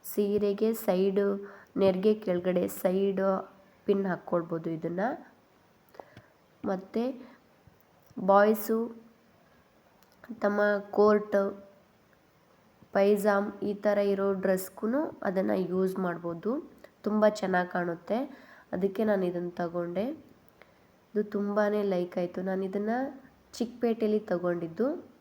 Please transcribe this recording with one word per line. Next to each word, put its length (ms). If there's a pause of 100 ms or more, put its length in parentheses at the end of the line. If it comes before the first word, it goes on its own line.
(140)
ಸೀರೆಗೆ 580 (140)
ಸೈಡು, 420 (540)
ನೆರಿಗೆ 420
ಕೆಳಗಡೆ 420 (140)
ಸೈಡು 500 (560)
ಪಿನ್ 260
ಹಾಕ್ಕೊಳ್ಬೋದು 560 (100)
ಇದನ್ನ. 260 (1700)
ಮತ್ತೆ 320 (1300)
ಬಾಯ್ಸು 460 (1700)
ತಮ್ಮ 180 (360)
ಕೋರ್ಟ್, 400 (1600)
ಪೈಜಾಮ್ 500 (220)
ಈ 40 (120)
ಥರ 140 (120)
ಇರೋ 160 (160)
ಡ್ರೆಸ್ಗೂ 580 (280)
ಅದನ್ನ 260 (180)
ಯೂಸ್ 220 (100)
ಮಾಡ್ಬೋದು. 460 (560)
ತುಂಬ 220 (100)
ಚೆನ್ನಾಗಿ 340
ಕಾಣುತ್ತೆ. 460 (560)
ಅದಕ್ಕೆ 340
ನಾನು 220
ಇದನ್ನ 200 (100)
ತಗೊಂಡೆ. 440 (1080)
ಇದು 100 (120)
ತುಂಬಾನೇ 460 (140)
ಲೈಕ್ 260
ಆಯ್ತು. 280
ನಾನು 200
ಇದನ್ನ 240 (640)
ಚಿಕ್ಕಪೇಟೆಯಲ್ಲಿ 640 (120)
ತಗೊಂಡಿದ್ದು. 540 (340)